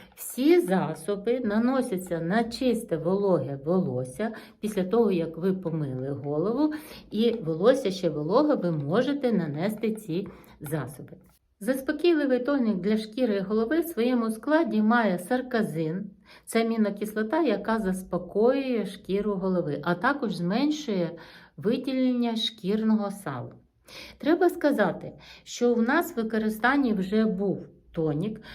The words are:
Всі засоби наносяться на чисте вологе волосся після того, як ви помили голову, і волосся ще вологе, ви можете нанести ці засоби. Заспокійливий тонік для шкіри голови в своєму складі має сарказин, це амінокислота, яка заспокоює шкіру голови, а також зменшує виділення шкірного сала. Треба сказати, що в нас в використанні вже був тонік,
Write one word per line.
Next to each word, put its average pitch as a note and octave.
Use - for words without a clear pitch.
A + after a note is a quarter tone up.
Всі D#4+
засоби F#3+
наносяться G#3+
на G3
чисте A3+
вологе D#3+
волосся D#3+
після F#3+
того, A3
як E3
ви F#3
помили C#3+
голову, D#3+
і A3
волосся G3
ще F3+
вологе, G3+
ви F3
можете A#3
нанести F#3+
ці F#3+
засоби. C#3+
Заспокійливий C#4
тонік A#3+
для G3+
шкіри A3
голови A3+
в E4
своєму A#3
складі A3+
має G#3+
сарказин, F#3+
це A3+
амінокислота, G#3+
яка A3
заспокоює G#3
шкіру G3+
голови, F3
а F3
також B3
зменшує F#3+
виділення B3
шкірного G#3+
сала. B2+
Треба E4+
сказати, A3
що A#3+
в A3
нас D#4
в -
використанні A3+
вже G3+
був F#3+
тонік, D#3+